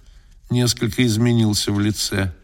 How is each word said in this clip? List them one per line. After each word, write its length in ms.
несколько 560
изменился 680
в 100
лице. 520